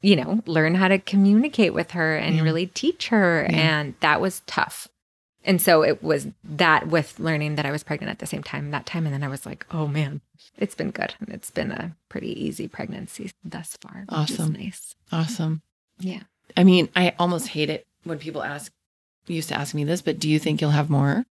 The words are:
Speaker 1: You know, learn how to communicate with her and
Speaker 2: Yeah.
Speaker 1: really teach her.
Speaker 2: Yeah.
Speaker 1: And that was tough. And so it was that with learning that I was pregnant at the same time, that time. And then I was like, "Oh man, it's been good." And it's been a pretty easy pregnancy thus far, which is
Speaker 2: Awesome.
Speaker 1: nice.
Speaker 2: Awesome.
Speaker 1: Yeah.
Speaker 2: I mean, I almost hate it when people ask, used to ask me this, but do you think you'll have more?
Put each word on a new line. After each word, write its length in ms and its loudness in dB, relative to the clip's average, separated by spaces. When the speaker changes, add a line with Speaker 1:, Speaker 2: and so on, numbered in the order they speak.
Speaker 1:
You 140 6
know, 300 0
learn 300 2
how 120 4
to 120 4
communicate 720 4
with 180 -2
her 240 0
and 220 0
Speaker 2:
Yeah. 60 2
Speaker 1:
really 240 2
teach 420 -4
her. 400 4
Speaker 2:
Yeah. 80 2
Speaker 1:
And 200 -6
that 220 4
was 260 -2
tough. 400 -4
And 180 2
so 220 6
it 200 0
was 240 -2
that 440 2
with 320 -2
learning 360 -2
that 100 -2
I 60 -4
was 120 -6
pregnant 280 -6
at 80 -10
the 80 -10
same 160 -8
time, 280 -8
that 140 -6
time. 200 -4
And 80 -2
then 100 -4
I 60 -6
was 160 -10
like, 260 -14
"Oh 160 -2
man, 320 -4
it's 180 -4
been 160 -6
good." 280 -6
And 100 -12
it's 200 -14
been 220 -4
a 240 -10
pretty 220 -8
easy 220 -8
pregnancy 640 -12
thus 380 -14
far, 260 -18
which 240 -2
is 80 -6
Speaker 2:
Awesome. 140 0
Speaker 1:
nice. 420 -12
Speaker 2:
Awesome. 500 -2
Speaker 1:
Yeah. 260 -8
Speaker 2:
I 80 6
mean, 300 8
I 220 2
almost 300 -2
hate 220 -2
it 180 -6
when 160 -8
people 240 -8
ask, 280 -10
used 220 -6
to 80 -2
ask 160 -4
me 120 -2
this, 160 -2
but 180 -2
do 100 -2
you 100 4
think 220 0
you'll 100 2
have 180 2
more? 440 2